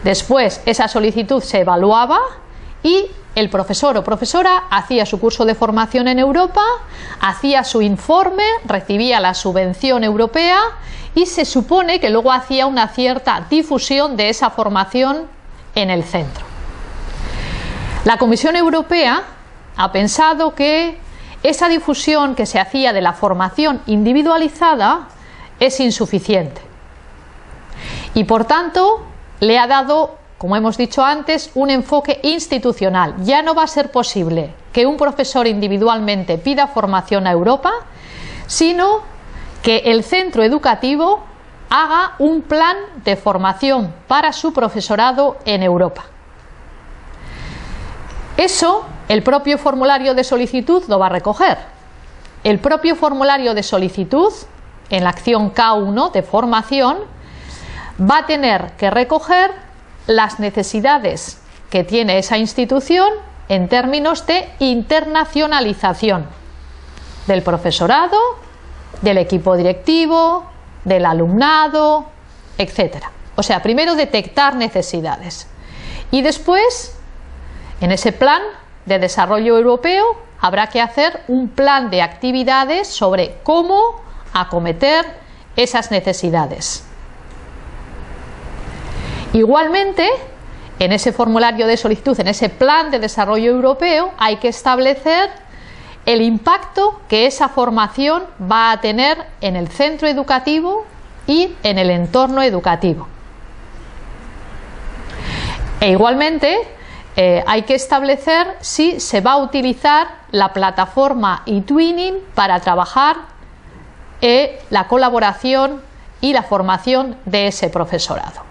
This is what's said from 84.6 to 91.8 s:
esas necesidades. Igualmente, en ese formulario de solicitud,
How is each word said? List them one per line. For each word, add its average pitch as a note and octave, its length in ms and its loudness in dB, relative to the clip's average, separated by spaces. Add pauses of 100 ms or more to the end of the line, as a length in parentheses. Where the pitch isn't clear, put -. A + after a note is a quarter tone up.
esas A#3+ 340 0
necesidades. F3 920 -2 (2500)
Igualmente, D#4+ 720 2 (720)
en F#3 120 2
ese G#3+ 200 0
formulario A3+ 540 2
de A3+ 100 4
solicitud, A3+ 440 0